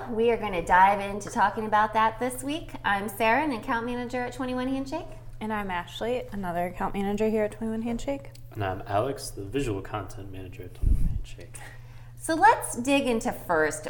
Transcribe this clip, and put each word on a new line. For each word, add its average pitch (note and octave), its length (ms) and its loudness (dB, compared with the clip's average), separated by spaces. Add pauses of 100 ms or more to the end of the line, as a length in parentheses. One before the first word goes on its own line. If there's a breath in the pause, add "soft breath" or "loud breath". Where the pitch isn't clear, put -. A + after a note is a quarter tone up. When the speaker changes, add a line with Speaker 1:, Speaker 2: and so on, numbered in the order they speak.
(120)
Speaker 1:
we A3+ 180 4
are A3 80 2
gonna G3 260 -2
dive F#3+ 340 8
into G3 300 -6
talking G#3+ 380 0
about G#3+ 260 4
that A3 260 2
this B3 240 -4
week. D#4 280 -6 (160)
I'm G3+ 240 0
Sarah, A#3 340 4
an D4 80 0
account A#3 320 -2
manager B3 380 -4
at B3 100 -6
Twenty-one B3+ 360 -2
Handshake. C4+ 400 -4 (340)
Speaker 2:
And A3 100 -4
I'm G#3 180 -2
Ashley, A3 520 -4 (100)
another F#3+ 360 -2
account F3+ 260 -4
manager G3+ 340 0
here G#3+ 160 2
at G#3 80 -2
Twenty-one A3 300 -4
Handshake. A#3+ 480 -4 (220)
Speaker 3:
And G#2+ 120 -4
I'm F#2+ 220 -4
Alex, A#2 440 0
the G2+ 120 -10
visual G#2+ 400 -2
content G2 480 -8
manager F#2 320 -12
at F2+ 120 -14
Twenty-one - 340 6
Handshake. - 480 -4 (640 loud breath)
Speaker 1:
So D#4+ 140 -2
let's F#4+ 420 6
dig B3 320 4
into A3+ 240 0
first D#3 580 2